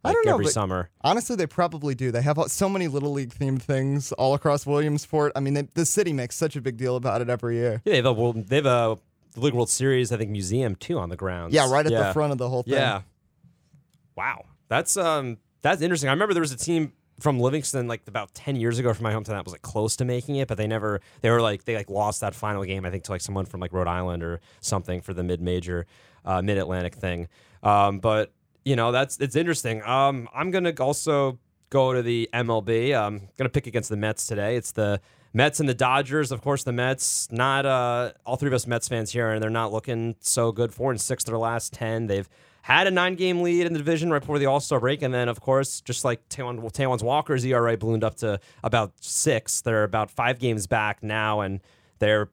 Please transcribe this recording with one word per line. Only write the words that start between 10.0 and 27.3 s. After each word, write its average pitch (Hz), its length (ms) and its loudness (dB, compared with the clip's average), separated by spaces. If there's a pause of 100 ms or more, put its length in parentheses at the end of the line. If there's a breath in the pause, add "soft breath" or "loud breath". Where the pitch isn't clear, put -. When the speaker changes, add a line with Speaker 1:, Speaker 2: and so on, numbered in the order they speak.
Speaker 2:
I 113 40 -2
think, 107 120 -2
museum 104 460 0
too - 240 -4
on 87 100 -4
the 87 80 -8
grounds. 90 360 -4
Speaker 1:
Yeah, 139 160 4
right 143 160 4
at 135 60 2
Speaker 2:
Yeah. 110 160 4
Speaker 1:
the 95 60 0
front 151 180 0
of 135 60 -2
the 123 100 -4
whole 127 160 -2
thing. 123 120 -2
Speaker 2:
Yeah. 117 260 2 (1120)
Wow. 113 300 -6 (240)
That's, 147 280 0
um, 147 420 0 (220)
that's 160 200 2
interesting. 156 280 0
I 139 40 4
remember 196 200 2
there 170 80 2
was 143 120 -2
a 117 40 -10
team 165 360 -2 (260)
from 135 200 2
Livingston, 131 480 0
like, 117 200 -6
about 104 280 -8
ten 139 200 -6
years 117 220 0
ago 120 160 2
from 110 100 -4
my 110 100 0
hometown 110 160 -4
that 98 160 -6
was, 90 60 -12
like, 82 120 -16
close 110 340 -2
to 127 80 0
making 123 300 -4
it, 135 120 -2
but 107 100 -4
they 107 100 0
never, 107 340 -2 (200 soft breath)
they 113 100 4
were, 117 100 6
like, 104 240 0
they, 117 100 -2
like, 101 140 -8
lost 104 320 -2
that 98 140 -4
final 104 280 -4
game, 95 220 -4
I 90 60 -4
think, 95 140 -8
to, 104 60 -8
like, 90 100 -6
someone 98 260 -4
from, 92 120 -12
like, 87 140 -8
Rhode 90 140 0
Island 87 360 -2
or 85 160 -6 (220 soft breath)
something 90 400 -4
for 98 140 -10
the 87 80 -4
mid-major, 87 640 -2 (360 soft breath)
uh, 92 200 0
Mid-Atlantic 92 520 -2
thing. 87 320 -6 (360 soft breath)